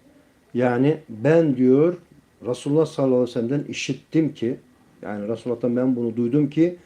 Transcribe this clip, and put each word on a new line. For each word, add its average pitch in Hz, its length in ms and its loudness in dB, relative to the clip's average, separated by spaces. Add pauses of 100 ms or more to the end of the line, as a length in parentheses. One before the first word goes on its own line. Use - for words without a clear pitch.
(540)
yani 123 440 2 (100)
"Ben," 139 480 2
diyor, 135 380 4 (520)
"Resulullah 143 400 0
sallallahu 135 280 0
aleyhi 123 140 2
ve - 40 -14
sellem'den 127 360 -4
işittim - 680 -4
ki," 117 220 -4 (460)
yani 101 260 -8
Resulullah'tan 120 480 -4
ben 127 200 0
bunu 117 200 -4
duydum 131 340 0
ki, 170 360 0